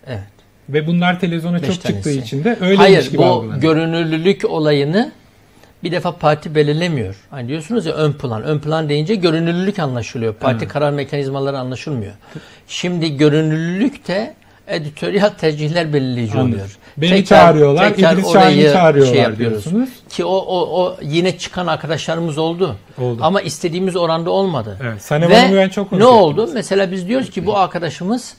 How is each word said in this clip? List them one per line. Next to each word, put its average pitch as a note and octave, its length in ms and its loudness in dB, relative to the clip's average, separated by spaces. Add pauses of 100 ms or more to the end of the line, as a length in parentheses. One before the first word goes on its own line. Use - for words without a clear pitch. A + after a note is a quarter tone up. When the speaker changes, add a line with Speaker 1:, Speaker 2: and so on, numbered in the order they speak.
Speaker 1:
Evet. B2 120 -10 (500)
Speaker 2:
Ve D3+ 180 -2
bunlar F3 320 0
televizyona E3+ 420 -2
Speaker 1:
Beş - 60 -4
Speaker 2:
çok F#3+ 60 0
çıktığı C3+ 300 -4
Speaker 1:
tanesi. C#3+ 160 -2
Speaker 2:
için C3+ 240 -6
de A#3 180 0
öyleymiş F#3+ 180 4
Speaker 1:
Hayır, F3 280 6
Speaker 2:
gibi C#3+ 100 -4
Speaker 1:
bu C#3 80 4
Speaker 2:
algılanıyor. A#2 360 0
Speaker 1:
görünürlülük D#3+ 840 0
olayını D#3+ 680 0 (720)
bir E3+ 80 -4
defa F3 240 -4
parti D3+ 400 -2
belirlemiyor. D3 600 0 (140)
Hani B2+ 180 -12
diyorsunuz D#3+ 380 -4
ya E3 80 -4
ön D3+ 200 0
plan. A2+ 300 -6
Ön D3+ 160 -4
plan D#3 300 -4
deyince D#3 260 -2
görünürlülük E3+ 640 -2
anlaşılıyor. A#2+ 540 -4
Parti A#2 300 -2
Speaker 2:
Evet. G2+ 100 -12
Speaker 1:
karar D3 180 0
mekanizmaları C#3 680 -4
anlaşılmıyor. B2+ 540 -8 (540)
Şimdi E3 500 -6
görünürlülük D#3+ 920 0
de G#3+ 280 -4 (320)
editoryal F3 640 -2
tercihler D#3 640 -2
belirleyici B2 400 -2
Speaker 2:
Anladım. B2+ 180 0
Speaker 1:
oluyor. G2 260 -8 (200)
Speaker 2:
Beni D#3+ 120 0
Speaker 1:
Tekrar, F#3+ 160 2
Speaker 2:
çağırıyorlar, D#3+ 640 6
Speaker 1:
tekrar F#3 240 4
Speaker 2:
İdris F3+ 200 0
Şahin'i - 60 8
Speaker 1:
orayı D3 340 6
Speaker 2:
çağırıyorlar C#3+ 400 6
Speaker 1:
şey A#2+ 100 4
yapıyoruz. A2 420 -2
Speaker 2:
diyorsunuz. A3+ 240 -2 (200)
Speaker 1:
Ki F3+ 160 -4
o, F3+ 100 0
o, F3+ 480 -2
o F3+ 180 -4
yine E3+ 360 0
çıkan - 300 -6
arkadaşlarımız D#3+ 680 -4
oldu. E3 380 -2 (220)
Speaker 2:
Oldu. B2 260 -4
Speaker 1:
Ama F#3+ 180 0
istediğimiz F3+ 540 -4
oranda E3 340 -2
olmadı. D#3 540 -2
Speaker 2:
Evet, A2+ 180 -8
Sanem D#3 280 0
Speaker 1:
Ve G#3+ 100 8
Speaker 2:
Hanım'ı G3 180 4
ben F#3+ 120 4
çok G3 160 -4
Speaker 1:
ne - 40 -16
Speaker 2:
konuşuyorum. A3 340 6
Speaker 1:
oldu? E3 300 0
Mesela G3 380 -2
biz F#3 160 -8
diyoruz B3+ 220 -2
ki F3 160 -6
bu G#3 120 0
arkadaşımız F3+ 800 -4